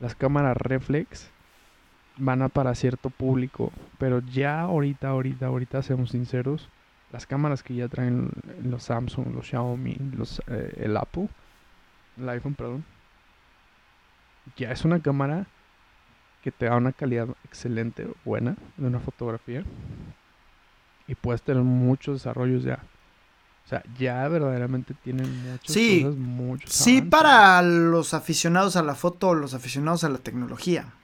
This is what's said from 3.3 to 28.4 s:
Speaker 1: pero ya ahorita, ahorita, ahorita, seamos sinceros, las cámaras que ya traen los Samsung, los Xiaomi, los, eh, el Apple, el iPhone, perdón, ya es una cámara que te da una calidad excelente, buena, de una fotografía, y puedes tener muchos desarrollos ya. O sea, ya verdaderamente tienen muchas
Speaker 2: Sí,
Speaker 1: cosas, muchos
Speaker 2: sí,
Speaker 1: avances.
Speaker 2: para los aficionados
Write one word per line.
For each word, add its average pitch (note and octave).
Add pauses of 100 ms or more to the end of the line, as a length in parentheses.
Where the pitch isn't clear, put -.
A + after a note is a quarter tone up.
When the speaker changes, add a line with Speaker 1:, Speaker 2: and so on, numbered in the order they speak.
Speaker 1:
pero B2+
ya C3+
ahorita, C#3+
ahorita, C3
ahorita, B2+
seamos B2+
sinceros, B2 (440)
las A#2+
cámaras C#3+
que B2+
ya A#2+
traen B2 (340)
los A#2+
Samsung, B2
los A#2+
Xiaomi, B2 (200)
los, -
eh, A2+ (120)
el G#2
Apple, F3+ (920)
el B2+
iPhone, B2
perdón, B2 (1700)
ya B2
es -
una E3+
cámara D3 (960)
que C3+
te -
da A#2
una B2
calidad A#2+ (160)
excelente, A#2 (160)
buena, A#2 (200)
de C#3+
una B2
fotografía, A#2+ (1400)
y B2+
puedes A#2+
tener C3
muchos B2+
desarrollos B2+
ya. B2+ (840)
O -
sea, - (160)
ya B2+
verdaderamente C3
tienen C3 (220)
muchas B2+
Speaker 2:
Sí, G#3
Speaker 1:
cosas, C#3+
muchos B2+
Speaker 2:
sí, B3+
Speaker 1:
avances. F3
Speaker 2:
para A3+
los E3+
aficionados E3+